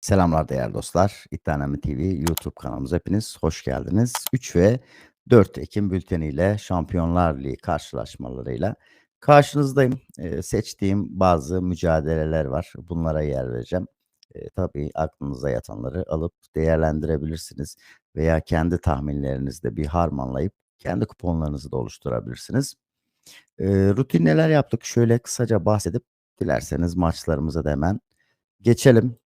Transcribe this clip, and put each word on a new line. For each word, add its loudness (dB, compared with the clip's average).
Selamlar 2
değerli -4
dostlar. 0
İddianame -4
T -4
V -4
YouTube -2
kanalımıza -4
hepiniz -2
hoş -2
geldiniz. 0
Üç -4
ve 4
dört 6
Ekim -4
bülteniyle, 0
Şampiyonlar 0
Ligi -6
karşılaşmalarıyla -6
karşınızdayım. 4
Ee, -6
seçtiğim -2
bazı 2
mücadeleler 0
var. -6
Bunlara -4
yer -4
vereceğim. -4
Ee, -14
tabii -6
aklınıza -4
yatanları -6
alıp -4
değerlendirebilirsiniz 0
veya 2
kendi 0
tahminlerinizde -4
bir -2
harmanlayıp -2
kendi -4
kuponlarınızı -4
da -4
oluşturabilirsiniz. -6
Ee, -2
rutin 4
neler 4
yaptık? 2
Şöyle 4
kısaca -2
bahsedip 0
dilerseniz -2
maçlarımıza 0
da 0
hemen 0
geçelim. 6